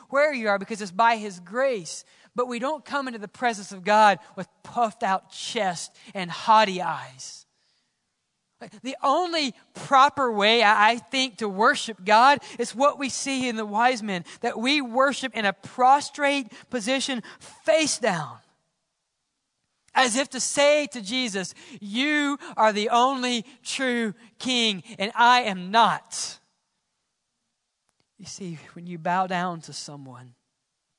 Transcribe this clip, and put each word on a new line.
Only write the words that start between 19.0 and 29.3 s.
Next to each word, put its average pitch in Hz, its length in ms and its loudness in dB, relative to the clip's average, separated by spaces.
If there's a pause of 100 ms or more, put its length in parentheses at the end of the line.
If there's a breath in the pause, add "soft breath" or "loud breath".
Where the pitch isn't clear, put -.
as 247 220 4
if 269 140 -2
to 247 100 -8
say 294 480 2
to 247 140 -12
Jesus, 202 520 -6 (240 loud breath)
"You 277 600 -2 (180 loud breath)
are 220 160 4
the 208 160 -2
only 247 560 0 (180 loud breath)
true 240 520 -4 (240 loud breath)
king, 226 440 -2 (160 loud breath)
and 196 160 -6
I 240 280 6
am 185 280 -6
not." - 680 0 (1800)
You 196 60 -20
see, 170 340 -14 (140)
when 170 140 -18
you 175 100 -12
bow 180 300 0
down 175 360 -4